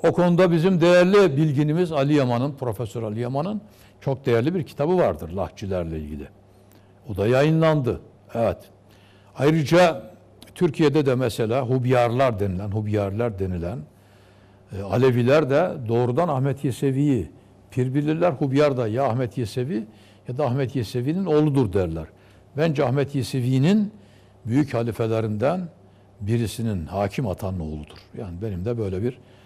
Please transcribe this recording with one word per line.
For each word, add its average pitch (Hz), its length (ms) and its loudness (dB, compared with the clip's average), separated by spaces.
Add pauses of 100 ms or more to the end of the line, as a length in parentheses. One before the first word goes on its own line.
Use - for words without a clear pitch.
O 165 100 4
konuda 175 380 4
bizim 170 300 4
değerli 180 560 6
bilginimiz 151 540 2
Ali 143 220 2
Yaman'ın, 127 380 2
Profesör 120 520 -6
Ali 107 160 -6
Yaman'ın 143 420 -4 (400)
çok - 240 -4
değerli 123 300 2
bir 170 80 -2
kitabı 170 340 -2
vardır 90 320 0
lahçilerle 87 680 -6
ilgili. 76 280 -12 (800)
O 85 80 -6
da 98 100 0
yayınlandı. 147 760 2 (320)
Evet. 113 240 0 (800)
Ayrıca 160 760 2 (440)
Türkiye'de 156 500 2
de 131 100 2
mesela 120 540 -2
Hubyarlar 123 720 2
denilen, 98 320 -4
Hubyarlar 104 680 -2
denilen, 92 400 -6 (960)
e, 95 40 -8
Aleviler 123 680 2
de 165 240 0 (140)
doğrudan 123 400 0
Ahmet 135 360 -2
Yesevi'yi 135 680 0 (400)
pir 127 220 -2
bilirler. 156 380 0
Hubyar 139 460 0
da 120 100 -2
ya 120 180 -2
Ahmet 123 320 -2
Yesevi 131 480 -6 (420)
ya 123 100 -8
da 147 80 0
Ahmet 127 300 -2
Yesevi'nin 131 500 -4
oğludur 147 480 2
derler. 82 320 -2 (520)
Bence 151 280 0
Ahmet 139 300 -2
Yesevi'nin 135 760 0 (540)
büyük 139 280 0
halifelerinden 117 960 -2 (520)
birisinin, 107 640 -2
Hakim 101 420 -2
Atan'ın 92 320 -6
oğludur. 76 380 -10 (200)
Yani 87 240 -12
benim 98 240 -8
de 120 120 -4
böyle 98 260 -4
bir 120 160 -6 (260)